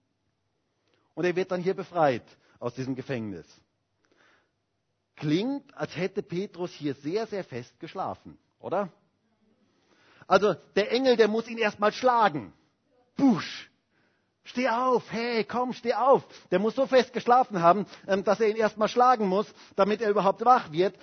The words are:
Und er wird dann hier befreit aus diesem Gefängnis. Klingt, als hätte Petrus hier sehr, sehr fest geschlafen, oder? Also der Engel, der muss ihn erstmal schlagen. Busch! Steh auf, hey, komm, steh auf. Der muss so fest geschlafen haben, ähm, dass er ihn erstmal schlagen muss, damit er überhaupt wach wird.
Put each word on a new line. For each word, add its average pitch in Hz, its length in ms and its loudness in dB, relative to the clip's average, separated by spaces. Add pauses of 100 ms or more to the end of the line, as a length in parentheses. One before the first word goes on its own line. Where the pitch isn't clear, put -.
(1120)
Und 160 120 -4
er 175 100 0
wird 185 160 -4
dann 180 100 -4
hier 185 120 -2
befreit 160 500 0 (340)
aus 120 160 -8
diesem 131 220 -8
Gefängnis. 113 500 -10 (1700)
Klingt, 202 580 -4
als 151 220 -10
hätte 190 260 -6
Petrus 175 480 -10
hier 147 240 -8
sehr, 190 320 -8
sehr 196 160 -10
fest - 380 -14
geschlafen, 147 560 -12 (220)
oder? 175 300 -6 (1400)
Also 196 280 2 (240)
der 208 160 0
Engel, 247 240 2
der 220 100 4
muss 220 220 -6
ihn 233 80 -12
erstmal 208 340 -2
schlagen. 202 600 0 (640)
Busch! - 520 0 (760)
Steh 247 260 -4
auf, 240 420 0
hey, 233 320 -2
komm, 247 300 -4
steh 233 200 -4
auf. 233 320 4 (260)
Der 180 80 2
muss 220 140 0
so 262 140 0
fest 262 240 2
geschlafen 226 500 2
haben, 175 240 6 (220)
ähm, 196 160 0
dass 202 160 0
er 226 80 2
ihn 208 80 0
erstmal 214 320 0
schlagen 247 400 4
muss, 190 180 0 (300)
damit 202 260 2
er 220 80 0
überhaupt 202 360 0
wach 247 260 4
wird. 180 320 0